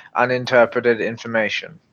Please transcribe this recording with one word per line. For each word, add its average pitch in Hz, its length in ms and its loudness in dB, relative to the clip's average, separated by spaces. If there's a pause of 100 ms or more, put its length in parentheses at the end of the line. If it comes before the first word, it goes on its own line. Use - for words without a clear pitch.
(160)
uninterpreted 120 840 2
information. 113 800 -4 (140)